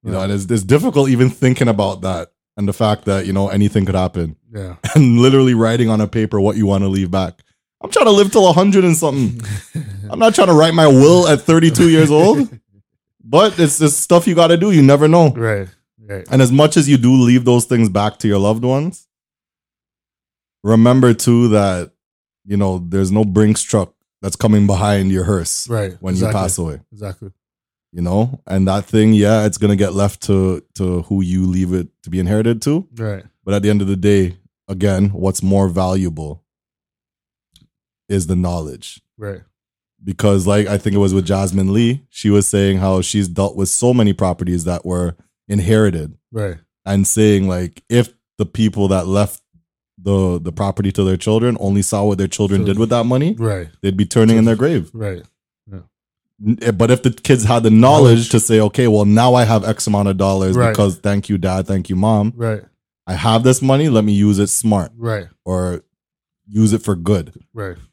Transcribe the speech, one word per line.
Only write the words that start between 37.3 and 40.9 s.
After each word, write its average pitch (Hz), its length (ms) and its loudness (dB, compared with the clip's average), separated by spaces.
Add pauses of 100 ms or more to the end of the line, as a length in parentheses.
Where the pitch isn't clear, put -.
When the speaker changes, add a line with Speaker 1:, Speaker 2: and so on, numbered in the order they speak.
Speaker 1:
is 95 180 -4
the 90 100 -2
knowledge. 87 640 -8 (160)
Speaker 2:
Right. 101 260 -16 (600)
Speaker 1:
Because, 98 440 0
like, 101 200 0
I 98 120 -4
think 98 180 -4